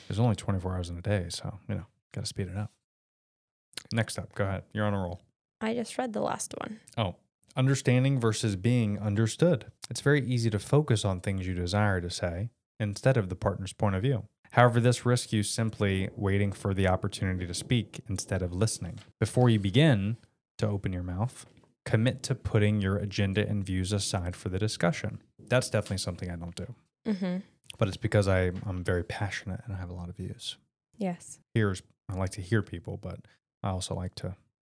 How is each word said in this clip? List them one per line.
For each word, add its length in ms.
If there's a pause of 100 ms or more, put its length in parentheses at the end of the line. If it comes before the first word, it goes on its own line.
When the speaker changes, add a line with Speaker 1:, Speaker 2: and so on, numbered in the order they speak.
Speaker 1:
There's 120
only 160
twenty-four 400
hours 140
in 80
a 40
day, 280
so, 380
you 80
know, 100 (260)
gotta 160
speed 200
it 100
up. 140 (1200)
Next 260
up, 160
go 100
ahead. 180 (100)
You're 120
on 80
a 60
roll. 220 (400)
Speaker 2:
I 120
just 240
read 160
the 80
last 380
one. 200 (180)
Speaker 1:
Oh, 180 (400)
understanding 640
versus 360
being 440
understood. 720 (180)
It's 120
very 240
easy 260
to 80
focus 440
on 180
things 260
you 80
desire 460
to 80
say 400 (300)
instead 380
of 120
the 60
partner's 380
point 220
of 80
view. 240 (240)
However, 280
this 260
risks 280
you 100
simply 720
waiting 360
for 220
the 140
opportunity 580
to 80
speak 540
instead 340
of 120
listening. 460 (200)
Before 300
you 100
begin 580 (420)
to 80
open 260
your 100
mouth, 420 (400)
commit 380
to 120
putting 460
your 160
agenda 500
and 180
views 260
aside 440
for 140
the 100
discussion. 600 (180)
That's 300
definitely 300
something 320
I 40
don't 200
do. 200 (320)
Speaker 2:
Mm-hmm. 300 (400)
Speaker 1:
But 100
it's 100
because 300
I, 240 (140)
I'm 180
very 200
passionate 600
and 80
I 40
have 120
a 40
lot 160
of 80
views. 400 (400)
Speaker 2:
Yes. 420 (140)
Speaker 1:
Here's, 280 (280)
I 60
like 160
to 100
hear 200
people, 360
but 220 (440)
I 60
also 240
like 220
to 200 (260)